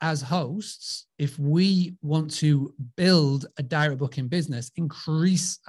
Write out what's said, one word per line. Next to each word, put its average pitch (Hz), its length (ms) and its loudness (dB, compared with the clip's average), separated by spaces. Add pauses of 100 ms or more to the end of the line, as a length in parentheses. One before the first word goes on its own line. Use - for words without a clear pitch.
as 156 200 0
hosts, 156 840 -4 (100)
if 143 220 -2
we 180 640 4
want 156 320 0
to 143 400 4 (220)
build 156 500 2 (120)
a 156 40 -6
direct 147 360 0
booking 135 280 -4
business, 135 500 -4
increase 165 920 0